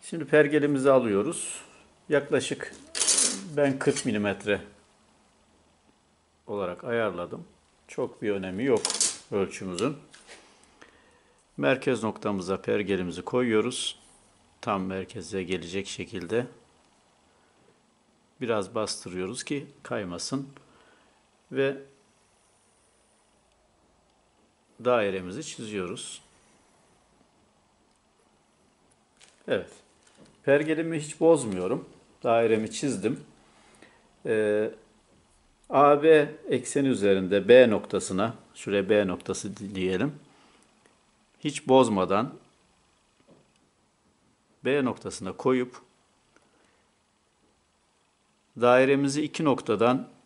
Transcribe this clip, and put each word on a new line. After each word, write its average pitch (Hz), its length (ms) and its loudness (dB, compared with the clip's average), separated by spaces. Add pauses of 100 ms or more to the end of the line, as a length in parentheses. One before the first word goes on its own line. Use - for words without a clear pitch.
Şimdi 165 240 -8
pergelimizi 143 640 4
alıyoruz. 120 680 2 (480)
Yaklaşık 139 640 -2 (840)
ben 139 220 0
kırk - 260 -2
milimetre 104 560 -2 (1900)
olarak 95 360 -6
ayarladım. 101 640 -4 (400)
Çok - 340 -8
bir 107 100 -2
önemi 95 320 -4
yok 123 180 2 (500)
ölçümüzün. 98 680 -4 (1600)
Merkez 135 460 0
noktamıza 98 580 -4
pergelimizi 92 600 -2
koyuyoruz. 120 760 -2 (600)
Tam 98 240 -2
merkeze 95 580 -8
gelecek 90 440 -6
şekilde 101 600 -6 (1900)
biraz 110 340 -2
bastırıyoruz 98 680 -6
ki 143 240 -8 (160)
kaymasın. 113 680 -8 (1000)
Ve 135 260 -2 (3000)
dairemizi 101 580 0
çiziyoruz. 107 760 -10 (3250)
Evet. 98 220 -4 (760)
Pergelimi 156 560 0
hiç 151 200 -14
bozmuyorum. 127 680 2 (340)
Dairemi 113 480 2
çizdim. 120 520 -4 (1000)
Ee, 107 460 0 (1000)
A 143 340 6
B 151 320 6 (140)
ekseni 135 380 0
üzerinde 98 600 2
B 123 220 10
noktasına, 101 640 -2 (200)
şuraya 98 340 -2
B 104 180 4
noktası 95 500 -6
di-, 101 180 -12
diyelim. 95 440 -2 (1200)
Hiç 147 280 -8
bozmadan 113 680 4 (2250)
B 135 200 2
noktasına 95 480 -6
koyup 127 480 -2 (2750)
dairemizi 135 640 4
iki 151 200 -4
noktadan 123 680 2 (160)